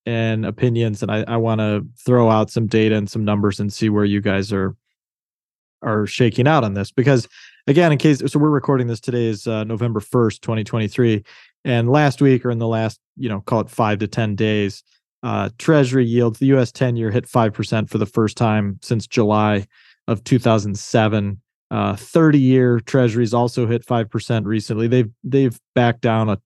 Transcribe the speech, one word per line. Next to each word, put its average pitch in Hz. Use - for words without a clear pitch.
and 113
opinions, 113
and 104
I, 107
I 117
wanna 110
throw 120
out 110
some 113
data 110
and 104
some 110
numbers 104
and 104
see 113
where 104
you 101
guys 98
are, 95
are 107
shaking 123
out 151
on 101
this. 101
Because, 127
again, 160
in 143
case, 147
so 127
we're 151
recording 135
this, 117
today 120
is, 110
uh, 107
November 110
first, 113
twenty 113
twenty-three, 110
and 120
last 143
week 131
or 123
in 117
the 113
last, 110
you 123
know, 98
call 110
it 104
five 107
to 107
ten 107
days, 107
uh, 107
treasury 135
yields, 117
the 135
U 135
S 120
ten-year 117
hit 117
five 113
percent 110
for -
the 107
first 110
time 107
since 110
July 107
of 113
two 131
thousand 104
seven. 104
Uh, 101
thirty-year 131
treasuries 120
also 120
hit 117
five 117
percent 110
recently. 110
They've, 117
they've 131
backed 120
down 110
a 101